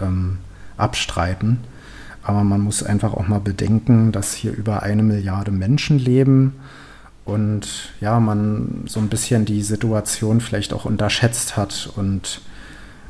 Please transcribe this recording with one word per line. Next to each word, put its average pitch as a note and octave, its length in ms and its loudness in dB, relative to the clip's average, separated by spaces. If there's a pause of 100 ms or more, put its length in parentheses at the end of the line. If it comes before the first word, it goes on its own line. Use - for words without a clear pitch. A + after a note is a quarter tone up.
ähm, F#2 380 0 (360)
abstreiten. G#2 840 0 (640)
Aber G#2 220 2
man G2+ 160 4
muss G2+ 240 0
einfach G2+ 300 0
auch - 120 -2
mal G2+ 140 2
bedenken, A2 720 4
dass G2 220 -2
hier A2 180 -6
über G#2 320 -2
eine G#2 200 2
Milliarde G2+ 480 0
Menschen B2+ 480 2
leben C3+ 560 6 (680)
und G#2+ 760 -2
ja, A2 180 2
man G#2+ 680 0
so - 120 -4
ein G#2+ 80 2
bisschen G#2+ 380 2
die G#2 160 0
Situation A2 800 0
vielleicht G#2 320 -4
auch - 100 -6
unterschätzt G#2+ 720 0
hat. - 400 -4
Und G2 460 -4 (680)